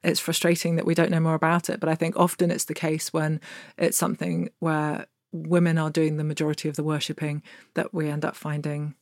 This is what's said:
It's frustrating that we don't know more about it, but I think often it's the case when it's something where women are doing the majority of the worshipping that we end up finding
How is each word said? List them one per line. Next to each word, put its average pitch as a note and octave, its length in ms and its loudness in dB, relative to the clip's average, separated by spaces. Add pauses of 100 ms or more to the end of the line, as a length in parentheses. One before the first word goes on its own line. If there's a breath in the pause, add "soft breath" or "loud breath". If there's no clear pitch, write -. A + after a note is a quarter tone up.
It's E3+ 180 2
frustrating E3 580 2
that - 80 0
we E3 100 2
don't E3 160 4
know E3 80 2
more D#3+ 160 2
about E3 340 2
it, - 100 -4
but D#3+ 100 0
I D#3+ 60 4
think E3 220 -2
often F3 320 4
it's - 160 -2
the - 80 -6
case D#3 400 -2
when D#3 260 0 (380 loud breath)
it's - 200 2
something E3+ 520 -2 (100)
where D3+ 460 -2 (260)
women E3 460 2
are D#3 140 0
doing D#3 260 2
the D#3 60 -2
majority D3+ 460 -2
of C#3+ 80 -6
the D3+ 60 -2
worshipping D3+ 600 -2 (320 loud breath)
that - 180 -4
we D#3+ 160 -2
end D3+ 160 -4
up - 100 -4
finding D3 680 -6